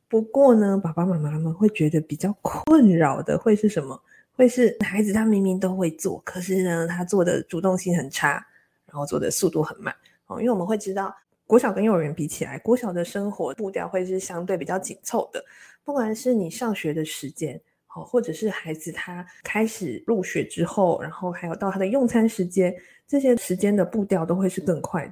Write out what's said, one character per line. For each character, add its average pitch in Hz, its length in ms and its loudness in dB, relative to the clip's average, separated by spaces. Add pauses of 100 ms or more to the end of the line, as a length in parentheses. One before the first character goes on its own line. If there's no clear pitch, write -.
不 226 140 2
过 262 320 6
呢， 202 240 4
爸 170 160 -4
爸 170 100 0
妈 180 140 2
妈 147 140 -2
们 160 200 -2
会 196 180 4
觉 156 200 2
得 160 100 0
比 156 160 -4
较 190 160 -2 (120)
困 254 520 6
扰 147 280 2
的 147 140 0
会 214 180 4
是 208 120 4
什 165 160 -2
么？ 135 160 -10 (380)
会 254 120 8
是 240 320 2
孩 196 200 0
子 202 120 0
他 220 100 0
明 208 180 4
明 185 160 2
都 185 180 0
会 180 160 0
做， 165 340 -6
可 180 160 -10
是 185 200 0
呢， 170 240 0
他 180 200 -4
做 190 180 2
的 143 200 0
主 170 180 -6
动 185 160 2
性 180 180 0
很 139 140 -2
差， - 360 -2 (400)
然 156 120 -18
后 143 80 -6
做 147 120 -2
的 160 140 -2
速 170 180 0
度 156 140 0
很 - 180 -10
慢。 - 140 -8 (320)
哦， - 140 -10
因 220 40 0
为 247 60 2
我 208 60 0
们 175 100 -4
会 220 100 0
知 196 160 -8
道， 196 220 -6 (320)
国 220 100 8
小 190 140 2
跟 190 100 -2
幼 214 120 4
儿 165 100 2
园 147 100 -4
比 151 140 -4
起 - 160 -8
来， 131 160 -8
国 240 160 2
小 240 160 -2
的 175 140 -2
生 202 260 -6
活 151 220 -6
步 196 180 -6
调 175 160 -6
会 185 180 -4
是 185 140 -4
相 180 260 -8
对 185 120 -2
比 175 80 -10
较 180 120 -4
紧 - 240 -10
凑 - 300 -4
的。 - 120 -10 (420)
不 285 80 -6
管 220 200 -2
是 247 200 0
你 185 160 0
上 220 260 -4
学 151 180 -4
的 156 120 -4
时 143 260 -10
间， 139 280 -8 (360)
哦， 165 80 -12
或 247 160 0
者 214 140 -2
是 214 160 -4
孩 165 240 -8
子 156 180 -10
他 175 340 -12 (160)
开 220 240 -2
始 165 400 -6
入 220 160 0
学 156 220 -4
之 170 220 -4
后， 175 360 0
然 156 80 -8
后 180 220 -8
还 175 160 -10
有 165 80 -6
到 196 160 -4
他 190 80 -4
的 190 80 0
用 254 180 2
餐 226 220 4
时 196 180 -2
间， 180 300 2 (320)
这 285 140 2
些 247 160 4
时 - 180 -4
间 202 180 2
的 190 120 4
步 208 180 -2
调 175 220 0
都 170 100 0
会 190 140 2
是 185 100 -6
更 156 220 -2
快 - 300 -6